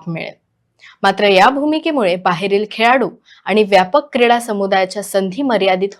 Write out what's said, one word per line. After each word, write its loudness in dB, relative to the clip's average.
मिळेल. -10
मात्र 2
या 6
भूमिकेमुळे -2
बाहेरील -2
खेळाडू 2
आणि 2
व्यापक 2
क्रीडा 2
समुदायाच्या -2
संधी -4
मर्यादित 0